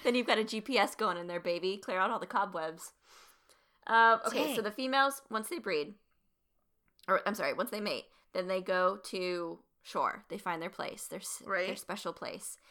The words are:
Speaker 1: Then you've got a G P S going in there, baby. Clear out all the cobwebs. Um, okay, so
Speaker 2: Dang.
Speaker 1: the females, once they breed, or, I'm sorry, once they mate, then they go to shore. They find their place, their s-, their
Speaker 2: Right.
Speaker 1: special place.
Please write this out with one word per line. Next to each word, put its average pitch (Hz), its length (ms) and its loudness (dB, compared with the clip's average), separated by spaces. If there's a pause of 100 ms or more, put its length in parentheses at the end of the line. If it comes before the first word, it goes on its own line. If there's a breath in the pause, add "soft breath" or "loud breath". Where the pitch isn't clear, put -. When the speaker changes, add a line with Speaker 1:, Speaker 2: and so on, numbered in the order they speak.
Speaker 1:
Then 247 120 4
you've 247 120 2
got 220 100 4
a 220 60 2
G 220 160 -6
P 254 180 0
S 214 180 4
going 196 200 0
in 175 120 -6
there, 175 120 -4
baby. 175 380 0
Clear 247 200 -4
out 285 140 4
all 226 80 -2
the - 60 -8
cobwebs. 170 680 -4 (960 soft breath)
Um, 226 400 8
okay, 254 220 2
so 262 60 0
Speaker 2:
Dang. 220 100 2
Speaker 1:
the 208 60 -2
females, 269 580 2
once 220 180 -4
they 349 120 -6
breed, 165 340 -2 (1120)
or, 185 180 4
I'm 202 100 0
sorry, 143 180 0
once 190 160 -2
they 214 100 -4
mate, 180 260 -4 (280)
then 185 140 -2
they 190 140 0
go 185 440 2
to 175 540 -4 (220)
shore. - 460 -2
They 175 100 -8
find 175 240 -4
their 170 80 -4
place, - 380 -8
their - 140 -8
s-, - 160 -8
their - 120 -12
Speaker 2:
Right. 190 300 -2
Speaker 1:
special 180 320 -8
place. - 460 -10 (140 soft breath)